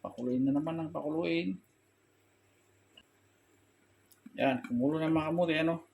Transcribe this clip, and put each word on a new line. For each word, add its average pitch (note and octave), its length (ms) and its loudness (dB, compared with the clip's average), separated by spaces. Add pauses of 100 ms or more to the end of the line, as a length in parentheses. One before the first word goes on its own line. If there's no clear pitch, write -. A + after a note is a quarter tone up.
Pakuluin B2 400 -4
na C#3 100 2
naman D#3+ 240 -2
ng D#4+ 140 -6
pakuluin. E3 640 -2 (2750)
Yan, C3 320 2
kumulo C3+ 320 2
na, D#3+ 100 0
mga D#3+ 220 2
kamote, E3 240 2
ano? D#3+ 220 2 (180)